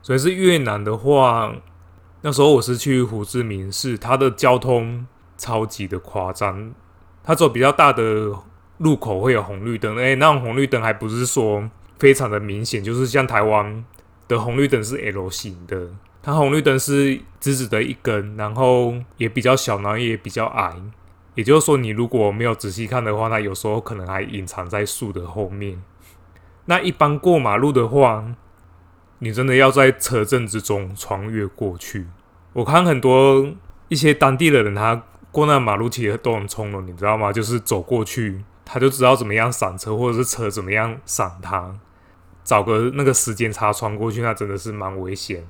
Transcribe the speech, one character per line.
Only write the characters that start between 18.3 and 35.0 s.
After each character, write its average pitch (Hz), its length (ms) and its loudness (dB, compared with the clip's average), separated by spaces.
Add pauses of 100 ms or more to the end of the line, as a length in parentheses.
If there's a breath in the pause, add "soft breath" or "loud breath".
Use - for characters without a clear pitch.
然 107 160 -6
后 123 400 4 (240)
也 117 100 0
比 113 140 -2
较 123 140 4
小， 113 220 -2
然 101 80 -6
后 104 120 -2
也 117 180 -2
比 104 140 -14
较 113 160 -4
矮， 90 300 -4 (580)
也 117 100 -4
就 139 160 6
是 151 60 2
说 147 120 4
你 120 120 -2
如 110 180 -2
果 110 240 2
没 107 120 -4
有 117 100 0
仔 107 160 -8
细 101 160 -8
看 123 180 -4
的 107 120 -2
话， 110 140 -2
它 110 100 0
有 101 160 -4
时 - 100 -10
候 107 160 -2
可 117 140 -10
能 92 100 -10
还 95 160 -6
隐 101 240 -10
藏 90 240 -12
在 104 160 -2
树 104 260 -8
的 87 140 -8
后 92 240 -8
面。 98 320 -10 (840 soft breath)
那 175 140 2
一 180 120 0
般 147 260 2
过 170 220 4
马 107 180 2
路 139 140 2
的 123 160 2
话， 117 480 2 (840)
你 110 140 -6
真 127 140 0
的 127 80 2
要 135 160 8
在 131 200 8
车 120 320 0
阵 120 220 0
之 104 160 -6
中 98 340 -4
穿 98 320 -8
越 110 200 -4
过 95 300 -6
去。 90 300 -10 (460)
我 123 100 -2
看 156 220 4
很 151 160 2
多 135 500 6 (360)
一 165 80 -2
些 151 180 4
当 135 240 4
地 160 140 4
的 131 100 6
人， 104 140 0
他 113 280 -2 (280)